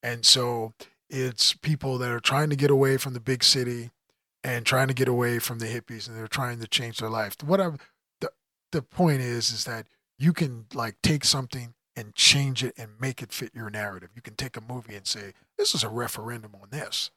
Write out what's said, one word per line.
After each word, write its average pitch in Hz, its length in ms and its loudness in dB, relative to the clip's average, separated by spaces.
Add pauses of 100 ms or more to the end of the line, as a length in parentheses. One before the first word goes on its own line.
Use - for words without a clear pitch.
And 120 220 -4
so 120 480 4 (360)
it's 127 460 0
people 135 440 0
that 123 120 -2
are 120 100 -2
trying 147 300 2
to 147 60 0
get 139 140 4
away 135 260 6
from 131 180 -4
the 120 60 -6
big 123 240 0
city 120 460 2 (520)
and 120 220 -2
trying 131 240 4
to 135 60 2
get 127 140 2
away 120 300 2
from 117 200 -4
the 117 80 -4
hippies, 113 420 -8
and 113 80 -12
they're 110 100 -8
trying 123 340 -4
to 113 60 -8
change 117 320 -2
their 110 120 -4
life. 110 340 -2
What 185 160 4
I'm, 165 180 0 (420)
the, - 100 -4 (420)
the 151 80 0
point 147 400 2
is, 120 300 -2
is 110 140 -6
that 113 220 -8 (320)
you 160 140 4
can, 127 400 -2
like, 117 300 -4
take 151 240 4
something 123 480 -2 (200)
and 107 200 -12
change 135 500 4
it 120 140 -4
and 107 200 -14
make 131 220 -4
it 113 120 -12
fit - 220 -8
your 113 140 -8
narrative. 101 460 -8
You 117 80 -18
can 110 140 -16
take 131 200 -8
a 113 60 -10
movie 117 320 -10
and 98 120 -10
say, 101 280 -6 (240)
"This 403 160 2
is 131 100 2
a 107 60 -4
referendum 110 640 -6
on 101 160 -20
this." - 460 -6